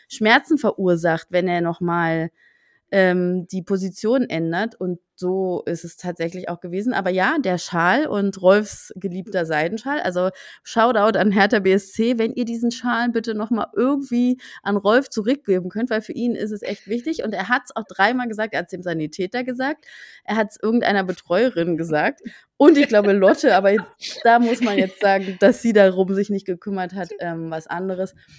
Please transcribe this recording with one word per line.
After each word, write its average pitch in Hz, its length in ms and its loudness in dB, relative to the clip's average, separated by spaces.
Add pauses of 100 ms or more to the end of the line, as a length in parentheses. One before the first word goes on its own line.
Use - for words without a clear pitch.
Schmerzen 254 520 2
verursacht, 175 720 0
wenn 180 180 0
er 175 120 0
noch 170 200 -4
mal, 165 480 0 (640)
ähm, 180 560 2
die 185 160 -6
Position 202 640 -2
ändert.“ 170 500 -4
Und 180 200 -6 (180)
so 185 480 -4
ist 170 200 -8
es 170 100 -16
tatsächlich 180 540 -8
auch 170 100 -10
gewesen. 196 340 -6
Aber 190 160 -2
ja, 190 300 0
der 185 180 -2
Schal 180 480 0
und 202 360 -4
Rolfs 208 560 2
geliebter 185 480 -6
Seidenschal, 180 560 -4
also 180 280 -2 (340)
Shoutout 220 540 2
an 196 140 2
Hertha 208 280 4
B 190 120 2
S 196 220 0
C, 233 260 0
wenn 226 140 -2
ihr 247 120 -4
diesen 233 240 -2
Schal 240 400 -2
bitte 233 240 -2
noch 214 160 -4
mal 220 260 -2
irgendwie 254 640 0 (220)
an 202 160 -2
Rolf 220 320 2
zurückgeben 196 600 -2
könnt, 220 200 -4
weil 220 120 -2
für - 100 -12
ihn 240 240 -2
ist 214 160 -6
es 208 120 -10
echt - 240 -8
wichtig. 240 360 -4
Und 220 100 -4
er 190 160 -6
hat's 254 260 -2
auch 220 120 -6
dreimal 240 400 0
gesagt, 214 260 -6
er 139 60 -2
hat's 175 120 -8
dem 180 120 -10
Sanitäter 170 600 -4
gesagt, 262 400 -6 (400)
er 208 100 -4
hat's 214 260 -2
irgendeiner 208 440 2
Betreuerin 180 720 0
gesagt 165 440 -2 (360)
und 294 200 8
ich 285 120 4
glaube 202 240 4
Lotte, 208 420 4
aber 196 180 4 (500)
da 233 160 6
muss 240 220 0
man 208 160 0
jetzt 190 220 0
sagen, 196 400 0
dass 220 220 6
sie 233 120 0
darum 190 400 4
sich 202 160 -2
nicht 196 160 -4
gekümmert 185 480 -6
hat, 185 160 -8 (100)
ähm, 165 320 -8
was 160 160 -8
anderes. 185 480 -6 (240)